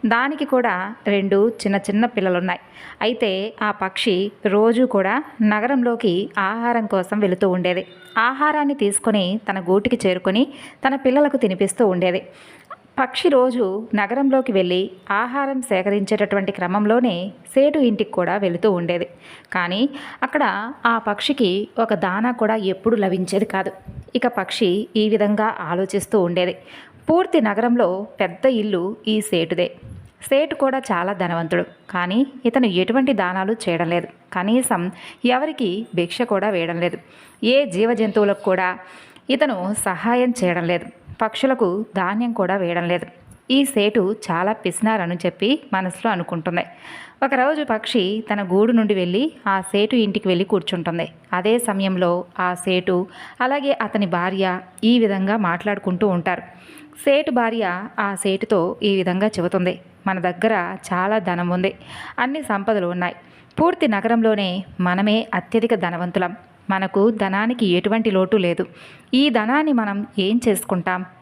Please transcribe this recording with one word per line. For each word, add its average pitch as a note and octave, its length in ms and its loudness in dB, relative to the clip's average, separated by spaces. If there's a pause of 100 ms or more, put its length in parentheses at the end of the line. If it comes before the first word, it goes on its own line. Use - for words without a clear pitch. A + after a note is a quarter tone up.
దానికి C4 380 0
కూడా A3 500 0 (120)
రెండు G3 420 2
చిన్న G3+ 280 -2
చిన్న G#3 300 0
పిల్లలున్నాయి. F#3 540 -2 (420)
అయితే G#3+ 500 -2 (100)
ఆ G#3 80 0
పక్షి G3 640 -2 (140)
రోజు A3 380 4
కూడా A3 400 0 (180)
నగరంలోకి A3+ 960 0
ఆహారం A3+ 480 0
కోసం G3 340 -2
వెళుతూ F#3 300 2
ఉండేది. F3+ 360 0 (320)
ఆహారాన్ని C#4+ 560 0
తీసుకొని A3 680 0 (100)
తన F#3+ 100 -2
గూటికి G3 480 0
చేరుకొని F#3+ 380 0 (400)
తన C4+ 80 2
పిల్లలకు C#4 420 2
తినిపిస్తూ G3 500 2
ఉండేది. F3+ 360 2 (760)
పక్షి B3+ 280 0
రోజు A#3+ 640 2
నగరంలోకి B3+ 580 2
వెళ్ళి F#3 380 2 (200)
ఆహారం C4 520 -2
సేకరించేటటువంటి G3 920 0
క్రమంలోనే G#3 800 0 (140)
సేటు D4 320 4
ఇంటికి A3 320 2
కూడా F3 260 0
వెళుతూ F#3+ 360 2
ఉండేది. F3 360 -2 (440)
కానీ F#3+ 380 0 (320)
అక్కడ A#3 500 -2 (140)
ఆ A#3 120 2
పక్షికి G#3 720 0 (100)
ఒక A3+ 160 2
దానా G3 360 0
కూడా A3+ 240 0
ఎప్పుడు G3+ 420 0
లభించేది F#3+ 480 0
కాదు. F#3+ 280 -4 (440)
ఇక A#3 100 0
పక్షి G3+ 680 0
ఈ G#3+ 120 2
విధంగా G#3 520 2
ఆలోచిస్తూ F#3+ 640 0
ఉండేది. F3 340 0 (540)
పూర్తి F4 300 4
నగరంలో G#3+ 680 2 (140)
పెద్ద F3+ 260 0
ఇల్లు G#3+ 500 0 (120)
ఈ G#3+ 120 2
సేటుదే. E3+ 520 0 (500)
సేటు C#4+ 320 2
కూడా C4+ 240 0
చాలా F#3+ 340 -2
ధనవంతుడు, F3 520 -2 (260)
కానీ F#3 360 0 (200)
ఇతను B3 200 2
ఎటువంటి A3+ 460 2
దానాలు F#3+ 440 -2 (120)
చేయడం E3 220 0
లేదు. E3+ 160 -2 (260)
కనీసం G3 580 0 (340)
ఎవరికి B3 720 -2
భిక్ష E3+ 280 -2
కూడా G3+ 260 0
వేయడం E3+ 320 -2
లేదు. F3 180 -2 (460)
ఏ C4 200 4
జీవజంతువులకు G#3 800 2
కూడా F#3 360 0 (520)
ఇతను G#3+ 440 0 (100)
సహాయం A#3+ 500 0 (100)
చేయడం F3 200 0
లేదు. E3+ 200 0 (380)
పక్షులకు A3 640 0 (120)
ధాన్యం G#3 360 -2
కూడా F#3+ 240 0
వేయడం F3 280 -2
లేదు. F3 220 -2 (440)
ఈ C4+ 140 4
సేటు G#3 520 2 (140)
చాలా F3+ 220 0
పిసినారని F#3+ 640 -2 (100)
చెప్పి G#3 340 0 (120)
మనసులో F#3+ 380 -2
అనుకుంటుంది. F3 540 -4 (580)
ఒకరోజు C#4 420 0
పక్షి G#3+ 680 -2
తన G#3 100 -2
గూడు G3 300 2
నుండి A3 220 2
వెళ్ళి F#3+ 380 0 (140)
ఆ G3 140 2
సేటు G#3 360 0
ఇంటికి G#3 320 0
వెళ్ళి F3+ 160 2
కూర్చుంటుంది. E3+ 640 -2 (240)
అదే G3+ 260 2
సమయంలో F#3+ 640 0 (160)
ఆ F3+ 140 0
సేటు F3+ 520 0 (340)
అలాగే C#4 420 0
అతని G#3 240 0
భార్య F#3 540 -2 (240)
ఈ A#3 140 6
విధంగా G3+ 380 2
మాట్లాడుకుంటూ G3 720 0
ఉంటారు. F3 320 0 (580)
సేటు D4+ 320 2
భార్య A3+ 540 -2 (140)
ఆ G3+ 160 -2
సేటుతో F#3+ 680 0
ఈ G3 140 2
విధంగా F#3 300 0
చెబుతుంది, F3+ 540 -2 (260)
"మన F#3 120 -2
దగ్గర F3+ 580 -2 (160)
చాలా F#3+ 260 0
ధనం F3 300 -2
ఉంది, F#3 260 0 (440)
అన్ని C4+ 240 -2
సంపదలు G3+ 440 -2
ఉన్నాయి. F3+ 280 -4 (460)
పూర్తి E4+ 280 2
నగరంలోనే G#3 760 2 (160)
మనమే G3 540 2
అత్యధిక A3+ 400 0
ధనవంతులం. F3 640 -2 (340)
మనకు F#3+ 400 2
ధనానికి G#3+ 560 0
ఎటువంటి G#3 440 2
లోటు F#3+ 260 2
లేదు. F3+ 300 0 (480)
ఈ C#4 160 4
ధనాన్ని B3+ 420 2
మనం G#3 340 -2 (120)
ఏం G#3 300 2
చేసుకుంటాం? F#3 560 -2 (180)